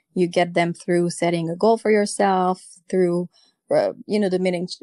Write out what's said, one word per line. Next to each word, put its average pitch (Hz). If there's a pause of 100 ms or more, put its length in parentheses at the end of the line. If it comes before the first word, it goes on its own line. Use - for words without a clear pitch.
(120)
You 185
get 175
them 170
through 175
setting 170
a 170
goal 226
for 214
yourself, 196 (280)
through, 175 (440)
uh, 101 (120)
you 208
know, 196
the 185
mini, 180 (140)